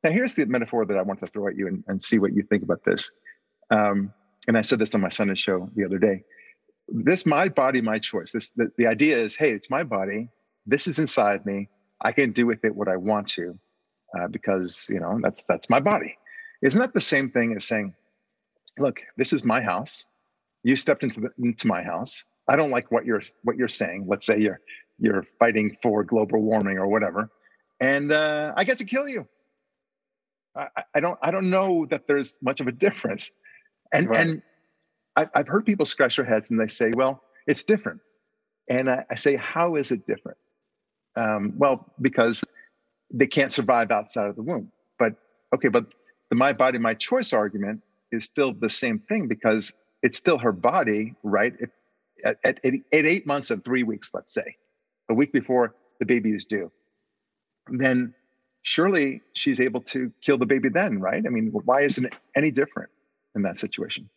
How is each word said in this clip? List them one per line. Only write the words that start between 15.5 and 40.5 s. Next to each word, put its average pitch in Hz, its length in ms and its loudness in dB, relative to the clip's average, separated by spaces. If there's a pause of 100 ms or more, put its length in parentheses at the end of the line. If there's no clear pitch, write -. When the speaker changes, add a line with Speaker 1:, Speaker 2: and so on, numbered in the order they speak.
Speaker 1:
my 143 100 6
body. - 380 0 (420)
Isn't 139 200 4
that 247 120 0
the 185 80 2
same 135 300 2
thing 117 240 0
as 98 100 -4
saying, 104 300 -2 (840)
"Look, 135 220 -2 (160)
this 127 160 0
is 139 120 0
my 120 180 2
house. 101 420 0 (600)
You 127 120 6
stepped 143 280 0
into 113 160 -6
the, 120 180 -6
into 120 300 -2
my 87 140 0
house. 87 420 -2 (240)
I 135 80 6
don't 151 140 2
like 123 200 -2
what 117 160 0
you're, 110 160 0 (220)
what 120 120 -2
you're 123 120 0
saying. 92 400 -4
Let's 98 180 -2
say 107 140 4
you're, 101 200 0 (380)
you're 101 260 2 (140)
fighting 107 440 2
for 107 200 2
global 110 380 0
warming 104 380 0
or 98 100 0
whatever, 104 420 0 (500)
and, 139 300 0
uh, 151 460 0
I 190 80 2
get 247 140 0
to 240 60 -10
kill 269 240 -4
you." 220 200 -8 (1300)
I, 139 100 -8 (100)
I, 139 60 -6 (140)
I 147 40 4
don't, 170 220 -4
I 151 80 0
don't 190 200 0
know 185 400 2
that 143 180 -4
there's 143 340 0
much 135 180 -2
of 131 60 -2
a 123 60 -2
difference. 123 580 -2 (640)
And, 139 160 2
Speaker 2:
Right. 113 120 2
Speaker 1:
and 160 220 0 (720)
I, 151 200 2
I've 139 140 2
heard 208 180 0
people 190 200 2
scratch - 300 2
their 139 80 0
heads 110 260 0
and 113 80 2
they 110 100 0
say, 113 260 0
"Well, 131 280 0 (240)
it's - 160 0
different." - 380 0 (680)
And 131 220 0
I, 131 200 -2
I 123 40 -6
say, 139 220 2
"How 165 400 -2
is 135 160 -2
it 104 140 -4
different?" - 320 -6 (760)